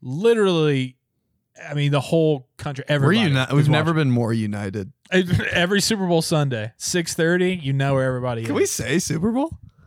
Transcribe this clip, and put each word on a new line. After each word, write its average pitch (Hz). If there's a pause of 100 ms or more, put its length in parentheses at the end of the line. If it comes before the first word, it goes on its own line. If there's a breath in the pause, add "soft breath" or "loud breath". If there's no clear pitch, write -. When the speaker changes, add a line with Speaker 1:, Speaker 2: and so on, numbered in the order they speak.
Speaker 1:
literally, 156 (720)
I 147
mean, 143
the 143
whole 156 (100)
country, 135
Speaker 2:
We're 147
Speaker 1:
everybody 165
Speaker 2:
uni-, 135
Speaker 1:
is 131
Speaker 2:
we've 147
never 156
Speaker 1:
watching. 156
Speaker 2:
been -
more 117
united. 104 (100)
Speaker 1:
<laughs> -
Every 185
Super 190
Bowl 165
Sunday, 127
six -
thirty, 180
you 135
know 139
where 131
everybody 123
Speaker 2:
Can 151
Speaker 1:
is. -
Speaker 2:
we 392
say 127
Super 175
Bowl? 277 (360 soft breath)